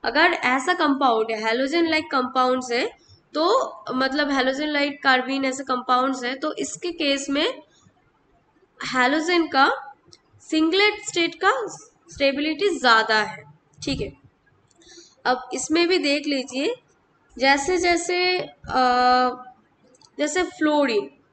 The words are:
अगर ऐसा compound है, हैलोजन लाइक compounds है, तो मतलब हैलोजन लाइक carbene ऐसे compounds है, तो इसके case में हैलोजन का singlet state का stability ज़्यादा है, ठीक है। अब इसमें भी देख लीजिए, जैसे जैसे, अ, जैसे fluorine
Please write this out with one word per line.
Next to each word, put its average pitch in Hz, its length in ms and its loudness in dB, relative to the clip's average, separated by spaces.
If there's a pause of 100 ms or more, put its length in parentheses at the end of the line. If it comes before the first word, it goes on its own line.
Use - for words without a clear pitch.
अगर 302 280 2
ऐसा 269 420 0
compound 269 560 2
है, 226 140 -4
हैलोजन 269 420 0
लाइक 311 240 -2
compounds 254 640 0
है, 254 140 -2 (480)
तो 349 600 0
मतलब 262 360 0
हैलोजन 269 380 0
लाइक 285 340 -2
carbene 269 420 2
ऐसे 269 200 -4
compounds 254 600 0
है, 247 100 -4
तो 302 200 -4
इसके - 400 -8
case 277 360 -2
में 311 320 -2 (1200)
हैलोजन 302 680 0
का 277 240 4 (720)
singlet 381 640 2
state 339 280 -2
का 381 180 0 (560)
stability 294 600 0 (100)
ज़्यादा 220 440 4
है, 190 200 -8 (420)
ठीक 269 160 -4
है। - 120 -8 (1120)
अब - 300 0
इसमें 320 340 0
भी 370 100 2
देख 285 280 0
लीजिए, 277 480 -2 (640)
जैसे 277 420 2
जैसे, 359 600 0
अ, 247 1040 0 (760)
जैसे 302 240 0
fluorine 294 680 0 (220)